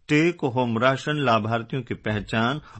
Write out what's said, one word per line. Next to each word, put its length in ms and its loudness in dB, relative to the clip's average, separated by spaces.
टेक 360 2
होम 340 0
राशन 380 0
लाभार्थियों 680 0
की 120 -10
पहचान 680 -2